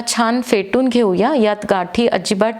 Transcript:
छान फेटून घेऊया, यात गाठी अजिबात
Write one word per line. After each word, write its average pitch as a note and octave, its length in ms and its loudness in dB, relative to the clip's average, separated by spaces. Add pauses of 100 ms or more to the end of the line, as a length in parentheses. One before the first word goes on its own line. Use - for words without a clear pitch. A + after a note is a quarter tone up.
छान A#3+ 340 0
फेटून A#3+ 460 0
घेऊया, A3+ 480 2
यात G#3 340 0
गाठी G3 380 0
अजिबात G#3 520 -2